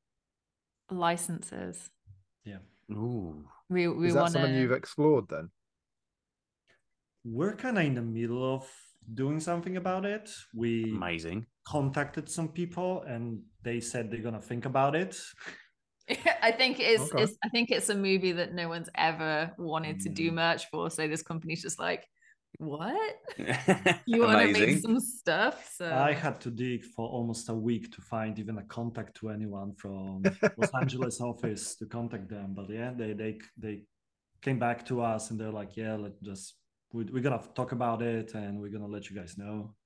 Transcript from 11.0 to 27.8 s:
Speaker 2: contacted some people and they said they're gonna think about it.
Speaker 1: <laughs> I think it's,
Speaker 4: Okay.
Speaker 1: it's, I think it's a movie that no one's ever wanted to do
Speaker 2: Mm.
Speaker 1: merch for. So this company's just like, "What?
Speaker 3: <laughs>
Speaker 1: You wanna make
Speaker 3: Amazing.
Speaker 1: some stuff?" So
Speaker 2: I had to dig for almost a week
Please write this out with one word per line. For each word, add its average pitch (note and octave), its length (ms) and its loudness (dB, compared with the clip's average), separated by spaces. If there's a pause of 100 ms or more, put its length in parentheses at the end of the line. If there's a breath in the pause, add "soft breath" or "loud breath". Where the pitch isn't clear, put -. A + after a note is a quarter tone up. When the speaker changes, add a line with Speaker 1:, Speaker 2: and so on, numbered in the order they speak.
Speaker 2:
contacted C#3+ 640 -2
some E3 200 -4
people F3 540 -4
and A#2 380 -6 (220)
they A#2+ 180 -2
said A#2 280 -4
they're A2+ 120 -4
gonna A2 200 -4
think A#2+ 240 -6
about C#3 300 4
it. F#3 240 -2 (880 loud breath)
Speaker 1:
<laughs> - 340 2
I A3+ 120 6
think B3+ 260 2
it's, G#3+ 320 4
Speaker 4:
Okay. - 120 4
Speaker 1:
it's, G#3+ 100 2 (100)
I A3 60 -2
think A#3 200 2
it's - 200 2
a G#3 60 2
movie F#3+ 360 4
that F3 220 0
no E3+ 160 -2
one's E3 260 -6
ever D#3+ 640 2
wanted D#3+ 440 -2
to G2 80 -4
do E3 220 0
Speaker 2:
Mm. E3 40 0
Speaker 1:
merch E3 340 2
for. E3+ 200 -2
So D#3+ 200 -2
this D#3+ 120 -2
company's D#3+ 400 -6
just E3 180 -6
like, E3+ 280 -2 (520 soft breath)
"What? F#3 560 -4 (220)
Speaker 3:
<laughs> F3 680 2
Speaker 1:
You A#3 160 4
wanna G#3+ 260 8
make G3+ 80 4
Speaker 3:
Amazing. G#3+ 240 6
Speaker 1:
some A3+ 220 4
stuff?" - 760 0
So E3+ 180 -2
Speaker 2:
I C#3 200 6
had C#3 280 -2
to A#2+ 80 -6
dig A#2+ 360 -2
for A#2 240 -6
almost A#2 400 -2
a A#2 40 -2
week A2+ 380 0